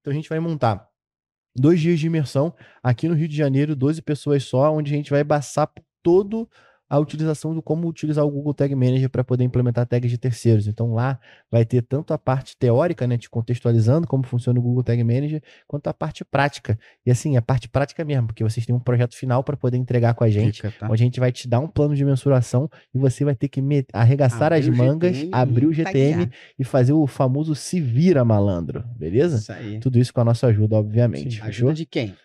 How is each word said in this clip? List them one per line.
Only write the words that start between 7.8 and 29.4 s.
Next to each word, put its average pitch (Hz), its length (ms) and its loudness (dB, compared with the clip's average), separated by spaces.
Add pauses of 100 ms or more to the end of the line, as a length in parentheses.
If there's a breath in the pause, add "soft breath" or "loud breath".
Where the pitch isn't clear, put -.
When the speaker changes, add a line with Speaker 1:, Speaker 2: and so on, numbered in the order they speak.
Speaker 1:
utilizar 151 380 -2
o 147 60 0
Google 143 240 -4
Tag 143 200 -2
Manager 131 360 2
pra - 120 -2
poder 127 220 0
implementar 123 420 0
tags 123 240 -2
de 123 60 -2
terceiros. 113 500 2
Então, 113 280 -2
lá 123 240 -2 (320 soft breath)
vai 117 140 4
ter 120 180 0
tanto 151 320 -4
a 151 40 -6
parte - 380 -4
teórica, 135 500 0
né, 120 120 0
te - 100 -10
contextualizando 117 800 0
como 135 180 -2
funciona 123 340 -2
o 120 40 0
Google 123 200 0
Tag 117 220 -2
Manager, 143 380 -2 (240 soft breath)
quanto - 220 -10
a - 60 -6
parte 160 300 -10
prática. 139 540 -4 (260 soft breath)
E, 123 60 0
assim, 131 260 0
a 117 60 2
parte 123 260 -4
prática 143 360 -4
mesmo, 135 240 -2
porque 113 140 -8
vocês 110 220 -4
têm 123 100 -2
um 123 60 0
projeto 123 360 -2
final 127 280 -2
pra - 120 -6
poder 123 200 -2
entregar 120 380 0
com 120 100 -2
a 113 60 4
gente, 104 320 0
Speaker 2:
Fica, 104 160 -6
tá? 107 120 -8
Speaker 1:
onde 113 120 2
a 123 40 4
gente 127 140 -2
vai 127 100 2
te - 160 -10
dar 120 140 2
um 156 80 -4
plano 147 260 0
de 139 100 0
mensuração 135 680 0 (240 loud breath)
e 127 40 0
você 135 260 0
vai 143 100 0
ter 139 140 -4
que - 120 -4
me-, 139 320 0
arregaçar 131 600 2
Speaker 2:
Abrir 160 80 4
Speaker 1:
as 131 60 0
Speaker 2:
o 127 100 2
Speaker 1:
mangas, 156 400 2
Speaker 2:
G 135 60 -4
T 156 40 -6
M 185 80 -8
Speaker 1:
abrir 127 320 2
o 160 60 2
Speaker 2:
e - 20 0
Speaker 1:
G 160 100 0
T 185 140 -2
M 135 120 4 (140)
Speaker 2:
taguear. - 60 -6 (280 loud breath)
Speaker 1:
e 135 60 -2
fazer 127 300 2
o 156 120 4
famoso 139 480 -2
se - 260 -4
vira, 139 440 4
malandro, 101 580 0 (140)
beleza? 123 400 0
Speaker 2:
Isso 107 160 -6